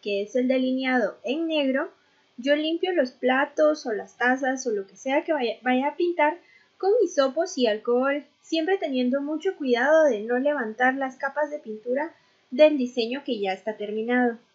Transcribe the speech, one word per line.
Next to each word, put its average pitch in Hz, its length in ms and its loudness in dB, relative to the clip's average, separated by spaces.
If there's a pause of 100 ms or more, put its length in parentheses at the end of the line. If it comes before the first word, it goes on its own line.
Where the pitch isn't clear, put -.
que 202 180 -4
es 208 140 -8
el 254 120 0
delineado 254 760 0
en 320 240 -4
negro, 294 440 -2 (460)
yo 277 180 2
limpio 330 380 -2
los 269 180 0
platos 285 760 0
o 233 60 -4
las 196 240 -10
tazas 262 500 0
o 226 40 -2
lo 196 140 -4
que - 100 -20
sea 277 280 -2
que 330 100 -2
vaya, 247 300 -2
vaya 254 240 2
a 294 80 -4
pintar 349 420 2 (400)
con 381 140 2 (120)
hisopos 285 540 0
y 254 80 4
alcohol, 247 600 0 (160)
siempre 330 360 -2
teniendo 269 440 -2
mucho 311 360 -4
cuidado 277 460 4
de 226 180 2
no 233 160 -2
levantar 254 580 0
las 262 200 -6
capas 294 340 -4
de 294 80 -10
pintura 247 560 -6 (380)
del 302 260 6
diseño 247 480 -2
que 233 140 -4
ya 190 140 -2
está 214 220 -6
terminado. 226 600 0 (180)